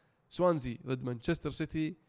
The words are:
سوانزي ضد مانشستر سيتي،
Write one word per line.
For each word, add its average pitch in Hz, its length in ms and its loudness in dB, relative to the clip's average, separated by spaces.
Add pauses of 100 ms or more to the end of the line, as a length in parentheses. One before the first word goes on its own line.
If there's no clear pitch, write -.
(300)
سوانزي 156 560 2
ضد 127 180 -2
مانشستر 127 460 -2
سيتي، 156 480 -2 (120)